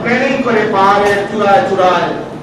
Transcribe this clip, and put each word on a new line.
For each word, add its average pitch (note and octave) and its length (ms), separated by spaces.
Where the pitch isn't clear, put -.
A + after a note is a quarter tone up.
প্ল্যানিং B3 400
করে G#3+ 280
পাহাড়ের G3+ 440
চূড়ায় G3 380
চূড়ায় F3+ 440